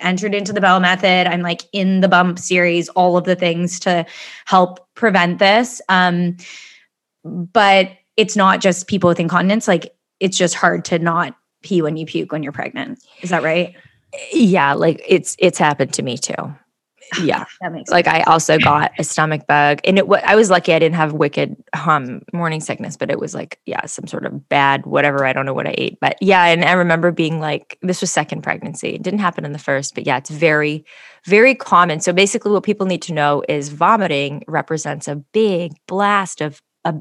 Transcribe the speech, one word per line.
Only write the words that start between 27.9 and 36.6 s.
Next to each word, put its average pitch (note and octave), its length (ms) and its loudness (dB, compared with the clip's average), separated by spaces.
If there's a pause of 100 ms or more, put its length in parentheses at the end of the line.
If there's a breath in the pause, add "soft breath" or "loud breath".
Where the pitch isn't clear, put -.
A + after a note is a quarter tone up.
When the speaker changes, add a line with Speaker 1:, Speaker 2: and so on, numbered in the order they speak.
Speaker 2:
was F#3+ 100 -4
second D3+ 320 -4
pregnancy. - 520 -8
It - 80 -12
didn't F#3+ 160 -4
happen F3 260 -4
in D3 60 -8
the D3 80 -12
first, C#3 340 -6
but A#2 140 -8
yeah, C3 100 0
it's C3+ 120 -10
very, D3+ 560 0 (400 loud breath)
very A3 280 4
common. F3 460 2
So F3+ 140 0
basically G3 380 0
what F#3+ 120 0
people G#3 240 -2
need F3+ 160 -2
to F3 100 -10
know D3 360 0
is D3 200 -4
vomiting D3+ 800 0
represents D3 600 -6
a D3 60 -6
big F3 580 -2 (140)
blast G3+ 540 -2
of, D3+ 200 -6 (240)